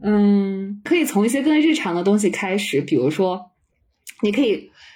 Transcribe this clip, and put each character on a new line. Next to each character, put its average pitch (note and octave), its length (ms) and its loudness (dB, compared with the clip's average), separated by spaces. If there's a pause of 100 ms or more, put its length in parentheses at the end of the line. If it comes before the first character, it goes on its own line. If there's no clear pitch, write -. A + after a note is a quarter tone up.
嗯， G3+ 800 2
可 E4 100 0
以 E4 100 2
从 G#3 220 0
一 - 20 2
些 C4 140 -2
更 D4+ 180 2
日 D#4 140 2
常 G3 180 -4
的 F3 120 -2
东 G3+ 120 4
西 G#3 140 2
开 F#3+ 260 -4
始， F3 240 -2
比 C#3+ 140 -4
如 C3 160 2
说， F#3 400 -4 (720)
你 G#3 80 2
可 G#3 120 0
以 G3+ 280 -2 (240)